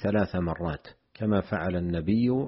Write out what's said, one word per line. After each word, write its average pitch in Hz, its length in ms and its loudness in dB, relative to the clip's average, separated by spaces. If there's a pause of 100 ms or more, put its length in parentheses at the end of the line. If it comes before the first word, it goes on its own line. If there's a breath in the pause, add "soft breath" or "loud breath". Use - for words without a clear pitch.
ثلاث 101 320 2
مرات 90 520 -2 (260)
كما 107 280 2
فعل 90 340 -2
النبي 87 540 0 (180)